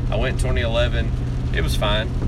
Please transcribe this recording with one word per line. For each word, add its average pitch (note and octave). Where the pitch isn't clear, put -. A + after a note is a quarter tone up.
I C3+
went B2+
in -
twenty B2
eleven. A#2+
It -
was -
fine. G#2